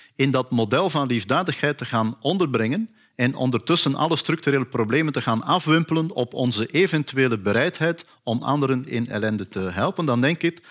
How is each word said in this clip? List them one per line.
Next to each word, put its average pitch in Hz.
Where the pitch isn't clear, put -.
in 135
dat 131
model 123
van 143
liefdadigheid 139
te -
gaan 113
onderbrengen 151
en 127
ondertussen 131
alle 156
structurele 139
problemen 135
te 131
gaan 113
afwimpelen 160
op 123
onze 123
eventuele 135
bereidheid 147
om 117
anderen 135
in 117
ellende 107
te -
helpen, 98
dan 123
denk 156
ik, 170